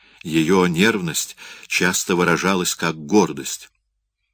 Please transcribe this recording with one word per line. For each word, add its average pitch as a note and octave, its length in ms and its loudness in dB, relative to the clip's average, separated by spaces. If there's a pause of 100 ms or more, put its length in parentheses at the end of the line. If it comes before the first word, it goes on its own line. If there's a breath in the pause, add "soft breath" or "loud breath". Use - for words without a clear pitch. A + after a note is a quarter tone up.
(240 soft breath)
Ее E2 420 2
нервность F2+ 680 0 (320 loud breath)
часто F2+ 480 0
выражалась F2 580 0
как E2 220 -4
гордость. D2+ 760 0 (640)